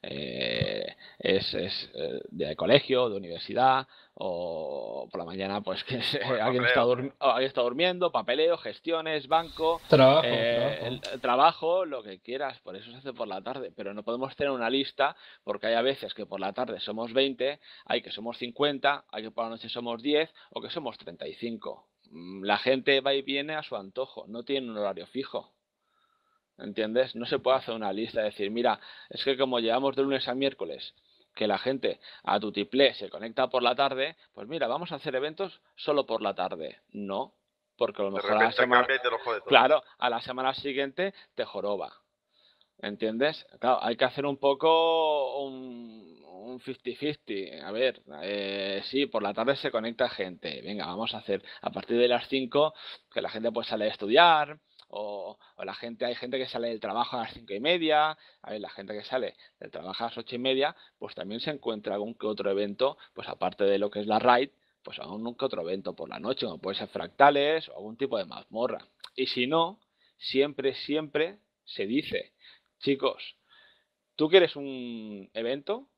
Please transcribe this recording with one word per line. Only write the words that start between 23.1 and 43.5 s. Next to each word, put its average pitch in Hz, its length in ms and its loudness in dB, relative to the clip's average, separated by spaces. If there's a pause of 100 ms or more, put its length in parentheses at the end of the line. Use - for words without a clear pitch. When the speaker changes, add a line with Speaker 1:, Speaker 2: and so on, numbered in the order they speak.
Speaker 1:
y 139 80 0
viene 139 340 -4
a 151 80 -6
su - 120 -10
antojo, 110 520 -8
no 113 160 -10
tiene 131 260 -2
un 110 80 -8
horario 98 300 -4
fijo. - 460 -8 (1040)
¿Entiendes? 110 580 -2
No 117 100 -8
se 135 140 -2
puede 127 180 4
hacer 123 160 -4
una 107 180 -4
lista 113 300 -4
y 107 40 0
decir, 104 260 -4
"Mira, 117 280 2 (300)
es - 140 -8
que 135 140 2
como 127 220 2
llevamos 123 360 2
de 135 80 2
lunes 135 240 0
a 127 80 -2
miércoles, 127 580 -4 (400)
que 107 140 0
la 101 100 4
gente 120 420 0 (240)
a 101 160 2
tutiplé 107 540 4
se 98 160 -10
conecta 117 400 -2
por 123 140 0
la 120 120 4
tarde, 135 400 0 (180)
pues 104 140 -14
mira, 143 200 -2
vamos 160 240 -4
a 160 40 -8
hacer 135 200 -6
eventos 151 440 -4 (160)
solo 147 300 2
por 113 160 -2
la 101 140 -2
tarde". 85 440 -6 (120)
No, 104 420 -6 (440)
porque 107 240 0
a 101 40 0
lo 98 60 -2
Speaker 2:
De 98 60 -4
Speaker 1:
mejor 101 200 2
a 113 60 6
la 117 80 4
Speaker 2:
repente 120 120 0
Speaker 1:
semana, 123 180 8
Speaker 2:
cambia 127 160 2
y 127 40 -2
te 123 80 2
lo 117 100 -2
jode 113 220 -2
todo. - 80 -12
Speaker 1:
claro, 131 340 8 (140)
a 123 120 0
la 117 120 -2
semana 131 320 -2
siguiente 139 600 -4 (220)
te 113 100 -4
joroba. 98 480 -4 (880)
¿Entiendes? 113 640 -2 (140)